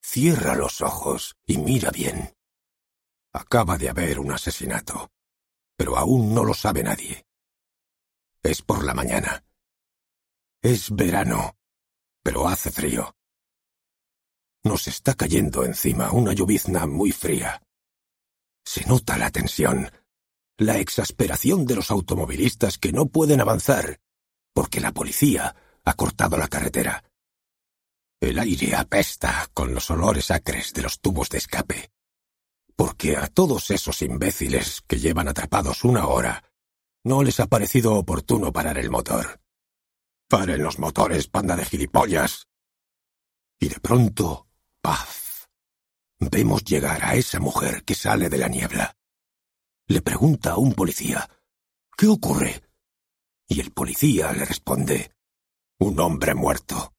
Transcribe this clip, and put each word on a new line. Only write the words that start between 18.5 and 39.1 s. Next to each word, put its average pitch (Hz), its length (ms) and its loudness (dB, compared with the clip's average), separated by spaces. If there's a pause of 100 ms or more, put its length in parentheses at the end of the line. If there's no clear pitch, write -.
Se - 200 -8
nota - 320 2
la - 140 -2
tensión, - 600 -2 (680)
la 110 200 2
exasperación 113 880 0
de 123 100 0
los 95 140 -4
automovilistas 95 880 0
que - 140 -2
no 147 160 2
pueden 147 340 4
avanzar, - 580 2 (540)
porque - 260 -2
la - 120 -2
policía - 640 0 (280)
ha - 100 0
cortado - 440 -2
la - 100 -2
carretera. - 560 -4 (1160)
El - 180 0
aire - 380 0
apesta - 760 -2
con 64 220 -2
los 62 160 -6
olores 90 400 0
acres - 440 -2
de - 100 -4
los - 160 -6
tubos - 300 0
de - 100 -4
escape, - 520 -6 (840)
porque - 420 0
a 71 100 -4
todos 147 440 2
esos - 320 -2
imbéciles - 840 -2
que - 120 0
llevan 80 280 0
atrapados 71 560 -2
una 120 220 4
hora 60 380 0 (600)
no 131 200 2
les 127 160 2
ha 110 80 2
parecido 113 480 4
oportuno 95 580 0
parar - 240 -2
el 62 140 -4
motor. 55 500 -2 (880)